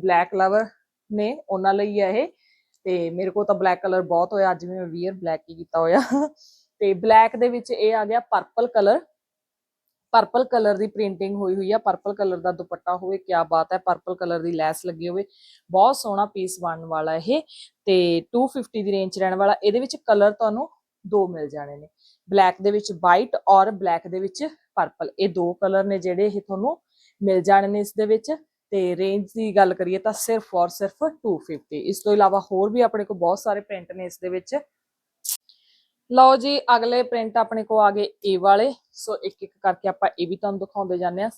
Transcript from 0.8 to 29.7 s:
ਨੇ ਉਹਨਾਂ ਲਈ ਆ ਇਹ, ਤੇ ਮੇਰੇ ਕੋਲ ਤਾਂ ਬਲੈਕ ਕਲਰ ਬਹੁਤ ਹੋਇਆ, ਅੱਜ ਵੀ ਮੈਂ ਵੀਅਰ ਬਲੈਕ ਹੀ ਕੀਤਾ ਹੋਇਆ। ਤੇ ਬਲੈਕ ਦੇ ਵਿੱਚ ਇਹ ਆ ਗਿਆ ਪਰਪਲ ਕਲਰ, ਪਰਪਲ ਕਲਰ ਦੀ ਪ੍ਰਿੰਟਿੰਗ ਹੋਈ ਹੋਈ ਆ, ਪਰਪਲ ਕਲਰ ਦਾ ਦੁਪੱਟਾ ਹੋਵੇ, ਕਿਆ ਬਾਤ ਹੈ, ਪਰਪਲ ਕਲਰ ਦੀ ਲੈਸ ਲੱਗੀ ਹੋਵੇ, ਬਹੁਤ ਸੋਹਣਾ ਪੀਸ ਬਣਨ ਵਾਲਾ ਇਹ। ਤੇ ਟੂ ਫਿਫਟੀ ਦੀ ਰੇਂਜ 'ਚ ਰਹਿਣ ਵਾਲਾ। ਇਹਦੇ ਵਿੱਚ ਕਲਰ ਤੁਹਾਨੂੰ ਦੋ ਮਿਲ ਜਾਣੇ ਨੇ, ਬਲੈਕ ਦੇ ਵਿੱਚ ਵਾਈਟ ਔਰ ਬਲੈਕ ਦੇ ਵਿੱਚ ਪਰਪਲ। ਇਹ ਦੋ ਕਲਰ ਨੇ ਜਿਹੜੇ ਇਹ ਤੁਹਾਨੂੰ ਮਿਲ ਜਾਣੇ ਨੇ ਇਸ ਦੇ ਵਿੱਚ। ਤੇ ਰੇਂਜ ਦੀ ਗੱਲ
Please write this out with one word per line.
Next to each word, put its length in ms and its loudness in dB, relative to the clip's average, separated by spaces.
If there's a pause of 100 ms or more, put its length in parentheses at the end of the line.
ਨੇ 260 -2 (120)
ਉਹਨਾਂ 260 0
ਲਈ 260 -2
ਆ 80 2
ਇਹ, 180 0 (600)
ਤੇ 120 0 (120)
ਮੇਰੇ 200 -4
ਕੋਲ 140 -2
ਤਾਂ 100 2
ਬਲੈਕ 280 0
ਕਲਰ 200 0
ਬਹੁਤ 300 0
ਹੋਇਆ, 180 2
ਅੱਜ 140 -4
ਵੀ 80 -10
ਮੈਂ 140 -8
ਵੀਅਰ 260 -6
ਬਲੈਕ 280 -6 (100)
ਹੀ 40 -20
ਕੀਤਾ 260 -6
ਹੋਇਆ। 200 4 (800)
ਤੇ 140 2
ਬਲੈਕ 420 6
ਦੇ 120 2
ਵਿੱਚ 220 -6
ਇਹ 240 0
ਆ 100 0
ਗਿਆ 160 0
ਪਰਪਲ 460 -2
ਕਲਰ, 340 4 (1160)
ਪਰਪਲ 280 4
ਕਲਰ 320 2
ਦੀ 100 -2
ਪ੍ਰਿੰਟਿੰਗ 500 -4
ਹੋਈ 180 -2
ਹੋਈ 180 -2
ਆ, 60 2
ਪਰਪਲ 360 -4
ਕਲਰ 220 -2
ਦਾ 160 -4
ਦੁਪੱਟਾ 440 -6
ਹੋਵੇ, 220 -6
ਕਿਆ 260 0
ਬਾਤ 280 0
ਹੈ, 60 -2
ਪਰਪਲ 360 -4
ਕਲਰ 260 -4
ਦੀ 120 -4
ਲੈਸ 340 -4
ਲੱਗੀ 220 -8
ਹੋਵੇ, 160 -4 (460)
ਬਹੁਤ 260 4
ਸੋਹਣਾ 300 -2
ਪੀਸ 360 -8
ਬਣਨ 220 -6
ਵਾਲਾ 300 -4
ਇਹ। 280 0 (420)
ਤੇ 360 4 (120)
ਟੂ 140 2
ਫਿਫਟੀ 360 -8
ਦੀ 100 -2
ਰੇਂਜ 200 -2
'ਚ 60 -10
ਰਹਿਣ 160 0
ਵਾਲਾ। 280 4
ਇਹਦੇ 180 2
ਵਿੱਚ 160 -6
ਕਲਰ 340 4
ਤੁਹਾਨੂੰ 380 -2 (380)
ਦੋ 220 2
ਮਿਲ 200 -8
ਜਾਣੇ 280 -12
ਨੇ, 120 -20 (420)
ਬਲੈਕ 320 4
ਦੇ 80 2
ਵਿੱਚ 220 -2 (100)
ਵਾਈਟ 340 4 (120)
ਔਰ 220 6
ਬਲੈਕ 380 -4
ਦੇ 120 -6
ਵਿੱਚ 280 -6 (260)
ਪਰਪਲ। 440 -4
ਇਹ 100 0
ਦੋ 240 -2
ਕਲਰ 320 0
ਨੇ 140 -2
ਜਿਹੜੇ 280 0
ਇਹ 140 -4
ਤੁਹਾਨੂੰ 380 -6 (440)
ਮਿਲ 180 4
ਜਾਣੇ 280 6
ਨੇ 120 -2
ਇਸ 160 -6
ਦੇ 100 0
ਵਿੱਚ। 260 0 (380)
ਤੇ 260 -2
ਰੇਂਜ 280 -2 (120)
ਦੀ 200 -4
ਗੱਲ 180 -4